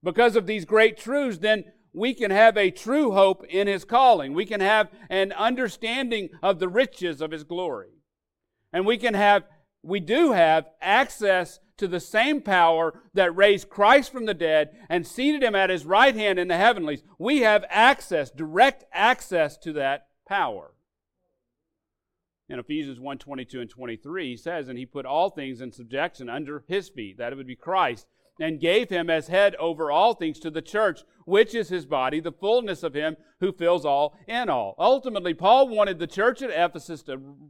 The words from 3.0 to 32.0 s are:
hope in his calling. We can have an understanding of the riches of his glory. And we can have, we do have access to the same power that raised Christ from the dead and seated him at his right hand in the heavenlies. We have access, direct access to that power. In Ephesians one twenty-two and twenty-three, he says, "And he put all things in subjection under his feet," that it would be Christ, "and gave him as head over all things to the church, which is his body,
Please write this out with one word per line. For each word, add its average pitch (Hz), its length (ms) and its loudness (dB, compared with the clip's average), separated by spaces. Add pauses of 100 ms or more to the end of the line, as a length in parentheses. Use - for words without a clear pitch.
hope 190 380 4
in 190 180 -2
his 190 160 -4
calling. 220 500 4
We 190 120 -4
can 208 140 -6
have 208 300 2 (200)
an 196 240 -2
understanding 233 960 -4 (140)
of 185 160 0
the 185 100 -4
riches 180 500 -2
of 156 120 -8
his 156 120 -12
glory. 147 460 -10 (840)
And 185 140 -2
we 226 120 2
can 220 180 -2
have, 202 280 4 (380)
we 196 180 -6
do 247 340 2
have 160 340 4 (120)
access 196 800 0 (180)
to 202 100 -4
the 175 120 -4
same 254 420 -2
power 165 600 2 (140)
that 180 200 2
raised 196 340 4
Christ 240 420 4
from 240 140 -8
the 214 100 -2
dead 156 340 0 (180)
and 170 180 -4
seated 285 360 -2
him 226 140 0
at 190 160 2
his 165 140 -4
right 220 300 4
hand 208 220 0
in 180 100 -2
the 175 100 0
heavenlies. 180 460 0 (140)
We 262 220 0
have 214 300 4
access, 190 600 2
direct 170 540 2 (100)
access 180 680 0
to 165 140 -12
that 139 340 -4 (200)
power. 123 460 -6 (1800)
In 135 100 -10
Ephesians 139 380 -8
one 135 200 -12
twenty-two 131 420 -14
and 120 100 -12
twenty-three, 139 600 -12
he 123 80 -12
says, 156 320 -8
"And 127 80 -12
he 127 80 -12
put 131 200 -12
all 143 240 -2
things 131 300 -12
in 123 140 -14
subjection 131 560 -8
under 143 400 -10
his 185 180 -6
feet," 101 300 -16
that 120 160 -8
it - 20 -14
would 135 100 -16
be 127 120 -16
Christ, 165 500 -4 (320)
"and 156 220 -6
gave 196 280 0
him 170 200 -4
as 160 180 -2
head 196 280 2
over 156 360 -4
all 190 220 2
things 160 260 -8
to 165 100 -10
the 156 120 -8
church, 202 400 -2 (240)
which 214 280 2
is 226 140 -4
his 170 180 -8
body, 135 360 -2